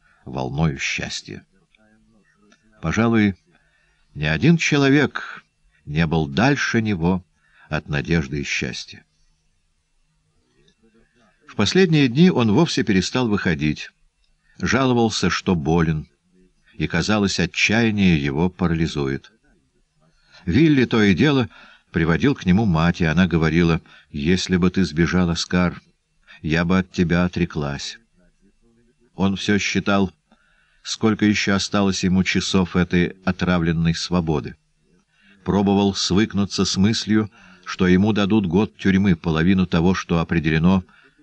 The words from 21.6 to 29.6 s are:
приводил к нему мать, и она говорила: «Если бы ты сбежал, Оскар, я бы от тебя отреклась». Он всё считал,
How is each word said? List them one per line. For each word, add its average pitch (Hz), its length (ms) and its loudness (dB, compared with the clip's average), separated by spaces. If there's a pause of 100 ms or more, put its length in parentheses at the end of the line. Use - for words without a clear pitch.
приводил 82 440 0
к - 100 -12
нему 95 200 4
мать, 85 360 0
и 85 40 0
она 82 220 2
говорила: 82 540 2 (300)
«Если 90 460 -2
бы 90 120 2
ты 95 140 -2
сбежал, 85 460 0
Оскар, 85 520 -4 (600)
я 82 240 -2
бы 92 140 0
от 92 120 -6
тебя 87 320 0
отреклась». 76 720 -6 (1160)
Он 95 200 -2
всё 104 220 -2
считал, 98 540 -2 (720)